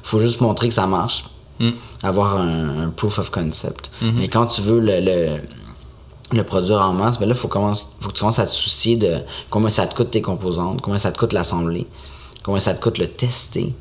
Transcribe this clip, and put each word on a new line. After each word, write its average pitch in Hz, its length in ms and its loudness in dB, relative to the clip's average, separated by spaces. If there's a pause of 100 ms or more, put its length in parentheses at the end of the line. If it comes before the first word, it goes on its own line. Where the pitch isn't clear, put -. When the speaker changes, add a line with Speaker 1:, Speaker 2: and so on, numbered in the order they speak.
Speaker 1:
Faut - 180 0
juste 117 220 2
montrer 117 260 4
que 113 60 2
ça 95 120 2
marche, 95 380 0 (360)
Speaker 2:
Hmm. 117 100 2 (320)
Speaker 1:
avoir 98 340 2
un, 80 500 0
un 82 40 -2
proof 101 300 -2
of - 100 -4
concept. - 600 -4 (120)
Speaker 2:
Mhm. 113 160 2
Speaker 1:
Mais 95 100 0
quand 117 180 2
tu - 140 0
veux 110 200 4
le, 98 200 4
le, 85 380 2 (960)
le 110 120 2
produire 98 380 2
en 95 100 4
masse, 110 260 2
ben 101 80 2
là, 120 80 2
faut - 140 -4
commence-, 104 420 -2 (120)
faut 101 80 -6
que - 40 -14
tu - 60 -2
commences 107 180 2
à 104 80 4
te - 40 -4
soucier - 460 2
de 92 200 2 (320)
combien 107 220 2
ça 98 160 2
te - 80 -10
coûte - 160 0
tes 107 100 2
composantes, 90 600 -2
combien 101 160 -2
ça 101 120 0
te - 80 -8
coûte - 140 0
l'assembler, 85 540 0 (560)
combien 98 180 0
ça 95 140 2
te - 80 -8
coûte - 160 0
le 87 80 0
tester. - 760 -2